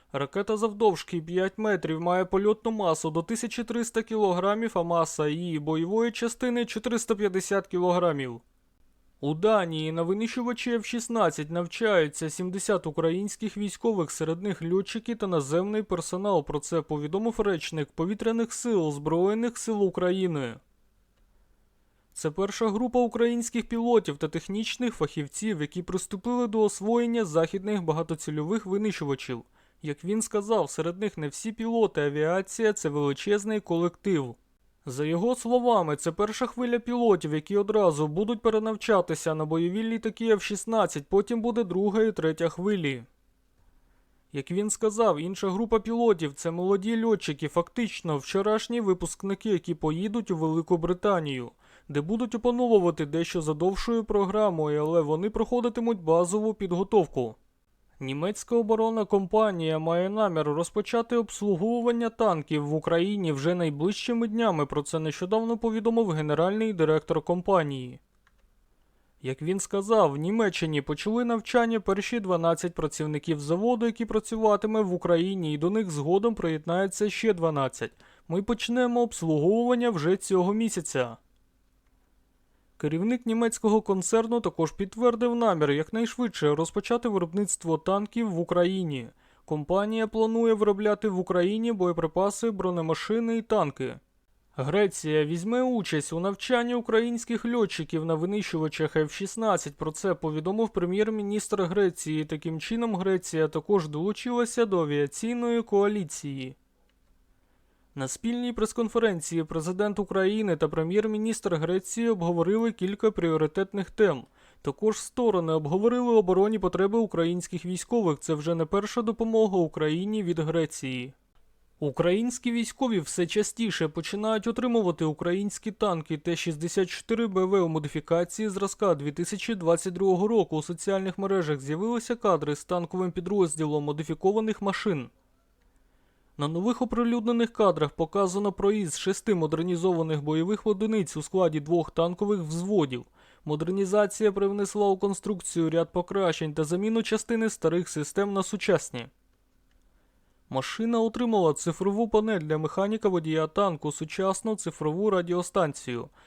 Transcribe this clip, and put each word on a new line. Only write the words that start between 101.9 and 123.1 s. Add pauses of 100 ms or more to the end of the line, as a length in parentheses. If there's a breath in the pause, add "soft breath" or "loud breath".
Таким
чином,
Греція
також
долучилася
до
авіаційної
коаліції. (1400)
На
спільній
прес-конференції
президент
України
та
прем'єр-міністр
Греції
обговорили
кілька
пріоритетних
тем. (380 soft breath)
Також
сторони
обговорили
оборонні
потреби
українських
військових.
Це
вже
не
перша
допомога
Україні
від
Греції. (680)
Українські
військові
все